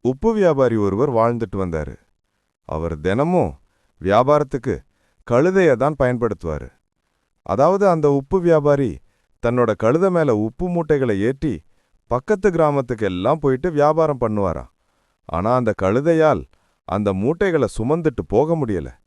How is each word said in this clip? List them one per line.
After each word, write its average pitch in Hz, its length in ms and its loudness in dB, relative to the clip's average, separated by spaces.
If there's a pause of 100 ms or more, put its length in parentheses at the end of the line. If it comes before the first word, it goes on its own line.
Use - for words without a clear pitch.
உப்பு 135 320 -2
வியாபாரி 139 440 2
ஒருவர் 104 360 0
வாழ்ந்துட்டு 113 440 0
வந்தாரு. 82 380 -6 (680)
அவர் 80 360 -6
தினமும் 113 580 0 (420)
வியாபாரத்துக்கு 127 760 0 (520)
கழுதைய 160 460 2
தான் 139 260 -2
பயன்படுத்துவாரு. 104 680 -4 (760)
அதாவது, 180 460 2
அந்த 160 220 2
உப்பு 139 300 0
வியாபாரி 143 580 2 (480)
தன்னோட 117 300 2
கழுதை 160 340 2
மேல 151 260 2
உப்பு 113 320 -4
மூட்டைகளை 147 520 0
ஏற்றி 127 420 -4 (440)
பக்கத்து 190 440 0
கிராமத்துக்கு 139 560 0
எல்லாம் 98 320 0
போயிட்டு 143 340 -2
வியாபாரம் 151 480 0
பண்ணுவாராம். 98 500 -4 (540)
ஆனா, 95 300 -2
அந்த 117 280 0
கழுதையால் 139 640 2 (400)
அந்த 101 280 -2
மூட்டைகளை 143 560 0 (100)
சுமந்துட்டு 139 500 -2
போக 151 260 2
முடியல. 104 340 -4 (180)